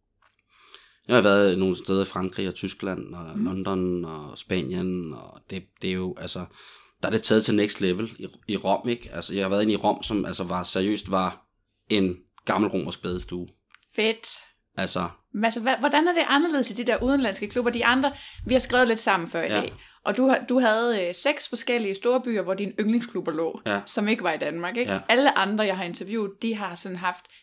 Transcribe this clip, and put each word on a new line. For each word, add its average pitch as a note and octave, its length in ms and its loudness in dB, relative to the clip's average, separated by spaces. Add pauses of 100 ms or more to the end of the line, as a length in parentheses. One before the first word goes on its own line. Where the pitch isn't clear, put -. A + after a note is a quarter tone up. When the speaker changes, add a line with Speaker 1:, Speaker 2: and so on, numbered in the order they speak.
(1080)
Speaker 1:
jeg A#2+ 80 6
har A2 60 8
været G2+ 360 8
nogle F#2 180 2
steder F#2+ 260 0
i F#2+ 40 2
Frankrig F#2+ 420 -4
og F2+ 60 -6
Tyskland F#2 600 -6
og E2 220 -12
Speaker 2:
Mhm. G#2+ 80 0
Speaker 1:
London F#2 600 -2
og D2+ 340 -12
Spanien, F2+ 760 -4
og G1+ 260 -18 (100)
det, F#2+ 120 -10 (200)
det F#2+ 80 -4
er F#2 40 -2
jo, F#2 240 -4
altså, F2+ 260 -10 (580)
der - 60 -2
er - 40 0
det A2 100 2
taget A2 220 6
til A2 100 2
next G#2 260 0
level G2 380 0
i, F#2+ 80 -12 (260)
i G2 40 -2
Rom, G2 320 -2
ikke? A#2+ 240 -6
Altså, E2+ 220 -8
jeg G2 100 0
har F#2+ 40 0
været G2+ 140 2
inde A2 100 4
i G2+ 40 2
Rom, G#2 260 0
som G#2 220 -2
altså F#2 200 -4
var, F2+ 200 -4
seriøst G2+ 460 -2
var F#2 360 -2 (420)
en F#2+ 280 2 (280)
gammel G2 260 2
romersk F2 320 -4
badestue. F2+ 460 -6 (480)
Speaker 2:
Fedt. A3 300 -2 (500)
Speaker 1:
Altså. F2+ 320 -2 (260)
Speaker 2:
Men G#3 100 0
altså, A3+ 160 -2
hva-, B3 200 0
hvordan D4 280 2
er F4+ 40 2
det E4+ 140 2
anderledes C#4+ 440 2
i F#3+ 40 -8
de A#3 100 -6
der A3 180 0
udenlandske B3 460 0
klubber? A#3+ 240 0
De A3+ 120 -2
andre, C4 280 4 (340)
vi B3+ 80 2
har B3+ 40 6
skrevet B3 300 4
lidt A3 120 2
sammen F#3 280 2
før E3 140 -2
i D#3+ 100 -2
Speaker 1:
Ja. - 80 4
Speaker 2:
dag. - 140 -6 (300)
Og G3+ 120 0
du B3+ 100 4
har, C4 220 4
du B3 120 2
havde, A3+ 480 2
øh, F3+ 60 -4
seks - 340 0
forskellige A3+ 460 -2
store B3 260 2
byer, A3+ 220 -2
hvor F#3 120 -2
dine G3 260 -4
yndlingsklubber G#3+ 520 0
lå, D#3+ 340 -2
Speaker 1:
Ja. G2+ 200 0
Speaker 2:
som G#3 220 0
ikke G#3+ 160 0
var D#3+ 80 0
i D3+ 60 -4
Danmark, E3+ 380 -4
ikke? A#3+ 160 -2
Speaker 1:
Ja. F#3+ 160 0
Speaker 2:
Alle B3+ 300 4
andre, G#3 280 0
jeg F#3 100 0
har F#3+ 80 -4
interviewet, G3 580 -6
de A3+ 120 0
har G3 200 -8
sådan F3+ 220 -6
haft, F3+ 280 -6 (180)